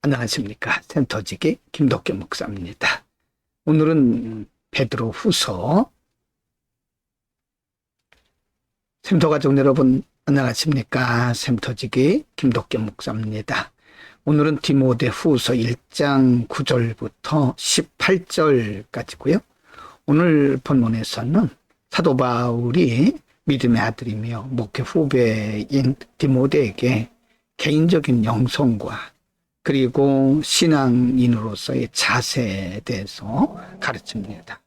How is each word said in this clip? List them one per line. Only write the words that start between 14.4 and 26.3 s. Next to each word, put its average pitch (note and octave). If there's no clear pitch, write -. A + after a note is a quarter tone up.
디모데후서 B2+
일 A#2+
장 C3
구 -
절부터 B2
십팔 -
절까지고요. B2
오늘 D3
본문에서는 B2
사도 E3
바울이 B2
믿음의 A#2+
아들이며 A2+
목회 A#2+
후배인 B2+
디모데에게 B2+